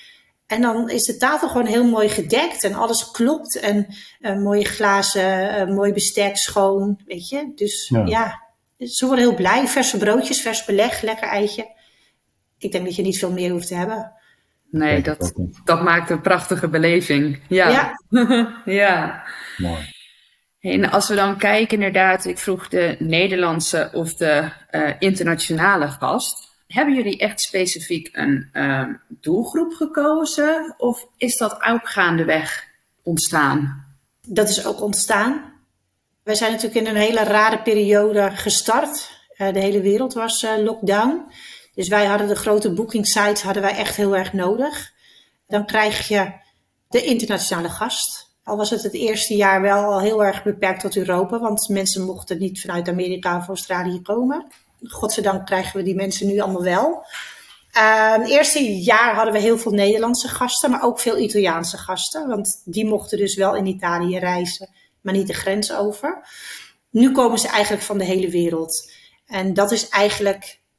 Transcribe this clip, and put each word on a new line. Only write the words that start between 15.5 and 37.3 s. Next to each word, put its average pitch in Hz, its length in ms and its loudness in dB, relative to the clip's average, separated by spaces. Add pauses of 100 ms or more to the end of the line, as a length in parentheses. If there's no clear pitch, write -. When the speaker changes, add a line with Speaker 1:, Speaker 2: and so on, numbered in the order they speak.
Speaker 3:
dat 165 180 2
maakt 170 280 2
een 160 100 -2
prachtige 175 480 0
beleving. 156 800 2
Ja. 185 200 4
Speaker 1:
Ja. 262 260 2 (160)
Speaker 3:
<laughs> 233 540 4
Ja. 185 580 2 (340)
Speaker 2:
Mooi. 82 380 -6 (680)
Speaker 3:
En 190 300 0
als 202 180 2
we 214 60 0
dan 196 240 2
kijken, 214 380 2
inderdaad, 190 480 2
ik 180 140 -6
vroeg 185 300 -4
de 170 300 0
Nederlandse 165 920 0
of 165 220 -4
de, 156 360 0 (200)
eh, 156 280 -2
internationale 170 880 2
gast. - 680 -4 (120)
Hebben 285 280 0
jullie 208 240 0
echt 208 220 -2
specifiek 175 720 -4
een, 143 400 -2
ehm, 135 400 -2 (160)
doelgroep 240 640 -2
gekozen? 311 1040 0
Of - 280 -2 (100)
is 240 200 -2
dat 220 260 -2
ook 226 260 0
gaandeweg 165 760 0 (380)
ontstaan? 147 840 0 (420)
Speaker 1:
Dat 208 220 2
is - 180 -2
ook 208 160 -4
ontstaan. 214 580 0 (840)
Wij 214 80 0
zijn 226 180 0
natuurlijk 226 340 -2
in 220 80 -2
een 208 80 2
hele 220 220 2
rare 214 380 4